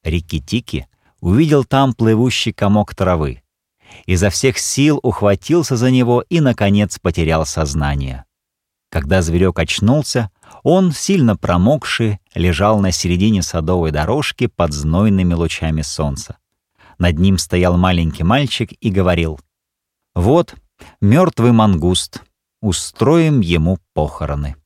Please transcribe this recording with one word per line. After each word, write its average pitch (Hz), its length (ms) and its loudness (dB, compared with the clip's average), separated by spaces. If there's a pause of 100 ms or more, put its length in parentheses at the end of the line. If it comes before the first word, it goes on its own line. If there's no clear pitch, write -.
Рикки-Тикки 82 840 -6 (340)
увидел 139 440 2
там 135 280 2
плывущий 113 640 0
комок 104 400 0
травы. 80 480 -2 (640)
Изо 90 240 2
всех 120 280 0
сил 143 440 0
ухватился 123 760 0
за 123 140 2
него 123 400 2
и, 170 100 0
наконец, 104 580 0
потерял 80 460 -2
сознание. 71 800 -4 (680)
Когда 76 300 0
зверёк 87 380 0
очнулся, 110 720 -2 (320)
он, 180 300 2
сильно 131 440 0
промокший, 104 840 0 (160)
лежал 90 460 2
на 95 120 0
середине 92 500 0
садовой 82 480 -2
дорожки 92 560 -2
под 85 260 -2
знойными 87 600 0
лучами 80 480 -4
солнца. 71 560 -8 (580)
Над 87 220 0
ним 95 180 4
стоял 90 400 0
маленький 87 480 0
мальчик 120 560 -2
и 113 100 -2
говорил: 85 480 0 (760)
«Вот 123 400 2 (480)
мёртвый 123 500 4
мангуст, 92 680 2 (380)
устроим 143 800 0
ему 85 380 0 (160)
похороны». 73 720 -6